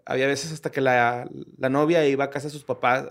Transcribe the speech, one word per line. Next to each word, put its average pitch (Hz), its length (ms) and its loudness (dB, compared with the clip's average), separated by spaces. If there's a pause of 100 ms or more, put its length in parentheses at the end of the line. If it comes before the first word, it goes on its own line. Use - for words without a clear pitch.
había 131 220 0
veces 139 240 -2
hasta 151 200 -8
que 139 100 -4
la, 123 480 2 (280)
la 131 120 -2
novia 151 380 4
iba 139 180 2
a 135 40 -2
casa 143 180 -6
de 143 40 -12
sus 147 140 -16
papás, 127 460 0